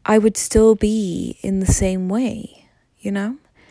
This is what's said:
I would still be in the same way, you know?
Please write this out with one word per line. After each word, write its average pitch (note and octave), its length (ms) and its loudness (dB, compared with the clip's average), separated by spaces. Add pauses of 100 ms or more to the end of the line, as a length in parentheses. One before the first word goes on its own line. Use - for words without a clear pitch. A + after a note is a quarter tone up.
I G#3+ 100 4
would G#3+ 220 2
still A3 360 4
be G#3+ 680 -4
in G3 180 -2
the F#3 60 -4
same F#3 420 0
way, - 580 -6 (320)
you G3+ 140 -8
know? G#3 240 -6 (340)